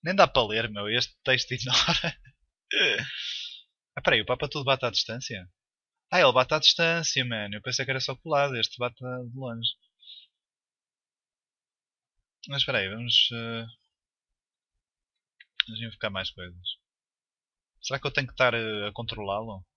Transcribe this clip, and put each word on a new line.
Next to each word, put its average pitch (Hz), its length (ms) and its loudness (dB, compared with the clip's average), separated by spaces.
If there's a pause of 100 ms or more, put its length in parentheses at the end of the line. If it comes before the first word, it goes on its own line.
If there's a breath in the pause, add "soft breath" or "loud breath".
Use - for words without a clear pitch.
Nem 175 140 -2
dá 185 100 10
para 123 200 2
ler, 107 240 0
meu. 104 180 -4
Este 120 340 0
texto 127 300 2
<laughs> - 20 -2
ignora. 127 640 0 (1800 loud breath)
Ah, - 60 -8
peraí, 151 200 6
o - 40 -4
Papa 127 220 0
Tudo 147 160 -4
bate 131 220 2
à 117 40 2
distância? 107 580 -4 (640)
Ah, 180 100 4
ele 135 120 8
bate 127 220 4
à 156 40 2
distância, 165 680 2
mano. 104 300 -4
Eu 107 80 -10
pensei 127 220 -4
que 131 60 -4
era 131 100 -2
só 131 160 -4
colado. 143 400 0
Este 113 220 -4
bate 123 200 -2
de 127 380 -10
longe. 117 340 -4 (2750 loud breath)
Mas 139 140 -2
espera 127 160 2
aí, 95 100 0
vamos, 117 440 2
eh, 117 340 -6 (2000)
vamos 113 160 -12
invocar 113 280 -8
mais 95 200 -8
coisas. 87 480 -16 (1040)
Será 135 180 -6
que - 60 -6
eu 139 60 0
tenho 139 140 -2
que - 60 -14
estar, 123 220 4
eh, 110 340 -2
a 101 40 -8
controlá-lo? 107 720 -6 (120)